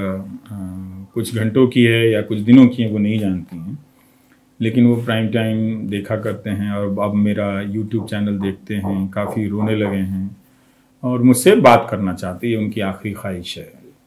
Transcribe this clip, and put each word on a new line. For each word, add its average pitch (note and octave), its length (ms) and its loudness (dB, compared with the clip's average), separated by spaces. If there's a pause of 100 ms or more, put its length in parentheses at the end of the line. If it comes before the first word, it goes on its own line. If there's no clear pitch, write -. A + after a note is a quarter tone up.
(460)
अ, F#2+ 360 -12 (320)
कुछ A2+ 220 -6
घंटों A2+ 300 4
की B2 160 2
है A2+ 280 4
या G#2+ 120 0
कुछ G#2 160 -4
दिनों B2 280 8
की B2 160 0
है, A2+ 60 -2
वो G#2+ 100 -2
नहीं G#2 200 0
जानती F#2 380 -4
हैं, F#2 220 -12 (840)
लेकिन A#2 260 4
वो A#2+ 100 4
prime A2+ 320 -2
time A2 600 -2
देखा G2+ 280 -4
करते G#2+ 340 -6
हैं G2+ 220 -4
और G2+ 320 -4
अब G#2 100 -2
मेरा G2+ 580 -2
YouTube G#2+ 380 -6
channel G#2 280 -4
देखते G2 360 -6
हैं, G2 340 -4
काफ़ी G#2 400 -4
रोने G#2+ 280 -2
लगे G2+ 200 -2
हैं F#2+ 400 -6 (680)
और B2 180 -2
मुझसे B2+ 340 6
बात A#2+ 340 6
करना F#2+ 220 -2
चाहते F2+ 340 -8
हैं, A#2 80 -2
ये A2 100 -2
उनकी G#2+ 160 -6
आखिरी G2 340 -6
ख्वाहिश F2+ 440 -10
है। - 140 -18 (340)